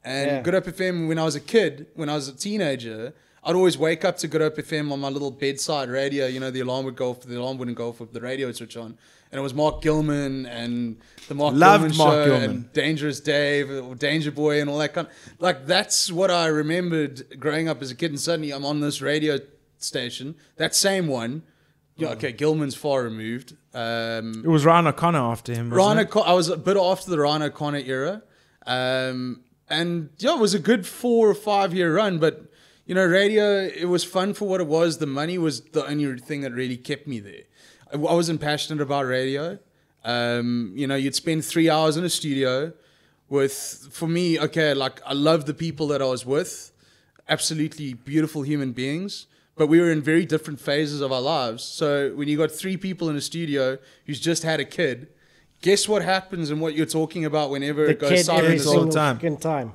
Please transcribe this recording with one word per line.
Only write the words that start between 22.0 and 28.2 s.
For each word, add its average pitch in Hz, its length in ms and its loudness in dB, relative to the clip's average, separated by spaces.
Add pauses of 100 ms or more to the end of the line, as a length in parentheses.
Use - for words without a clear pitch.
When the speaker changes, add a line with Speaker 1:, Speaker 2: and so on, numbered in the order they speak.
Speaker 3:
Mm. - 40 -6
Speaker 1:
okay, 127 200 -6
Gilman's 147 420 0
far 139 300 0
removed. 110 520 -8 (160)
Um, 113 720 -4
Speaker 3:
It 160 40 2
was 151 180 6
Ryan 165 220 8
O'Connor 160 320 2
after 117 340 -2
him, 117 160 -4
wasn't 117 160 4
Speaker 1:
Ryan 214 120 4
Speaker 3:
it? 220 100 4
Speaker 1:
O'Con-, 208 180 2
I 175 80 4
was 175 140 2
a 180 100 -2
bit 190 180 0
after 185 340 0
the 165 80 0
Ryan 147 240 2
O'Connor 147 440 -4
era. 143 360 -4 (440)